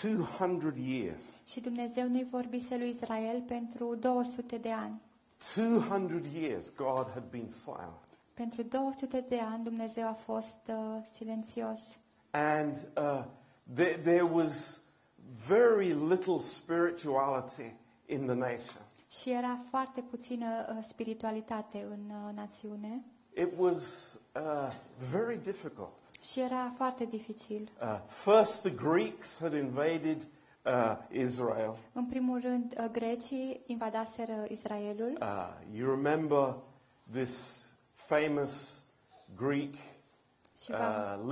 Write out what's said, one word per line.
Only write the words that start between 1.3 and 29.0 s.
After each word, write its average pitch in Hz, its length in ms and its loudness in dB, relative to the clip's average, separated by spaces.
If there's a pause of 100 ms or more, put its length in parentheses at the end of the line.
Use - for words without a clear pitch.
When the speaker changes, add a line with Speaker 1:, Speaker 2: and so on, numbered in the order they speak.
Speaker 2:
Și - 140 -12
Dumnezeu 240 480 -2
nu-i 247 240 2
vorbise 247 460 -4
lui 240 120 -2
Israel 233 520 -2
pentru 240 540 -4
două 247 280 4
sute 240 340 -6
de 226 140 -4
ani. 214 300 -4 (540)
Speaker 1:
Two 226 240 6
hundred 175 460 0
years 143 500 -4
God 131 380 0
had 123 160 -8
been 117 180 -6
silent. - 640 -10 (320)
Speaker 2:
Pentru 233 200 -4
două 262 360 0
sute 254 320 -4
de 240 100 2 (120)
ani 226 120 -4
Dumnezeu 226 440 -4
a 220 60 -2
fost, 220 540 -6
uh, 220 340 -4 (120)
silențios. 220 680 -6 (500)
Speaker 1:
And, 147 560 4 (100)
uh, 143 260 2 (500)
there, 170 300 4
there 170 180 8
was 160 600 2 (680)
very 202 460 8
little 170 460 4
spirituality 139 1300 0 (320)
in 139 200 -2
the 123 80 2
nation. 123 500 -2 (260)
Speaker 2:
Și - 220 -6
era 247 260 0 (120)
foarte 262 320 -2
puțină, 247 440 -6 (240)
uh, 226 140 -6
spiritualitate 220 1080 -6
în, 208 200 -10
uh, 208 260 -8
națiune. 208 680 -10 (300)
Speaker 1:
It 175 240 2
was, 170 560 2 (220)
uh, 147 360 -2 (400)
very 220 260 0
difficult. 151 560 -8 (380)
Speaker 2:
Și 262 80 -2
era 254 360 0
foarte 247 300 0
dificil. 214 640 -8 (120)
Speaker 1:
Uh, 107 260 0
first 214 540 8
the 160 140 0
Greeks 165 640 2